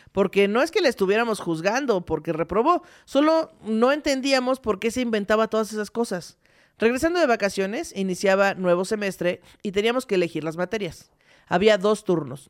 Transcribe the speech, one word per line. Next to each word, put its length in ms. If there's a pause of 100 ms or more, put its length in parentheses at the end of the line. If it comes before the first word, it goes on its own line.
(120)
Porque 380
no 120
es 100
que 100
la 80
estuviéramos 500
juzgando 640
porque 280
reprobó, 500 (220)
solo 480 (100)
no 300
entendíamos 640
por 180
qué 140
se 80
inventaba 480
todas 240
esas 180
cosas. 480 (400)
Regresando 440
de 60
vacaciones, 680
iniciaba 600
nuevo 280
semestre 560 (240)
y 80
teníamos 340
que 100
elegir 280
las 140
materias. 540 (420)
Había 240
dos 280
turnos. 440